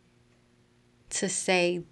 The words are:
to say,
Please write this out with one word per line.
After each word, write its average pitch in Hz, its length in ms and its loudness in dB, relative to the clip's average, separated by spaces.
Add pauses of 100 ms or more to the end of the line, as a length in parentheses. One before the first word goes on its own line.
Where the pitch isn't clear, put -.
(1120)
to - 180 -2
say, 175 640 2